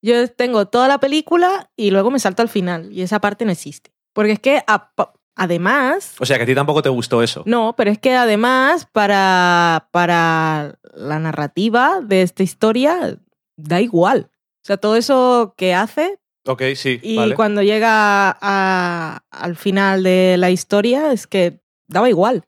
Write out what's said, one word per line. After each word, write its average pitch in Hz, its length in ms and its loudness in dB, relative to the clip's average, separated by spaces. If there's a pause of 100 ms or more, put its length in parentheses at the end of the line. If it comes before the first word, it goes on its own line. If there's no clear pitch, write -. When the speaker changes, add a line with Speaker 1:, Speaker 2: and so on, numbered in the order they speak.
Speaker 1:
Yo 240 260 0
tengo 240 380 -2
toda 254 200 2
la 277 140 2
película 330 760 0
y 208 140 0
luego 196 200 2
me 277 80 -2
salto 202 240 0
al 233 80 0
final. 180 420 -6
Y 185 100 -8
esa 202 180 -2
parte 208 260 -4
no 208 40 0
existe. - 420 -10 (200)
Porque 214 200 0
es 208 60 -2
que, 269 280 2
a-, - 280 -2
pa-, - 200 -4 (200)
además 214 840 -2
Speaker 2:
O 123 60 -4
sea, 139 100 2
que 113 80 0
a - 20 -2
ti 127 80 2
tampoco 147 280 0
te 139 80 0
gustó 120 320 0
eso. - 240 -4
Speaker 1:
No, 226 300 -2
pero 208 140 0
es 214 80 -2
que 254 160 0
además, 254 800 2
para, 180 1000 2
para 165 880 0 (160)
la 151 240 -8
narrativa 208 840 0
de 196 200 2
esta 180 200 -2
historia, 247 760 0 (380)
da 160 240 -2
igual. 214 520 2
O - 340 -20
sea, 202 100 -2
todo 214 200 0
eso 247 600 2
que 185 180 0
hace 302 440 -2 (280)
Speaker 2:
Ok, 131 160 -4 (120)
sí, 131 280 -4
Speaker 1:
y 110 140 -4
Speaker 2:
vale. 110 180 0
Speaker 1:
cuando 208 280 0
llega 208 760 2
a, 185 920 -4
al 170 260 -8
final 196 460 0
de 185 360 4
la 180 120 2
historia 233 640 0
es 214 140 -4
que 175 340 -2 (280)
daba 208 220 2
igual 190 380 2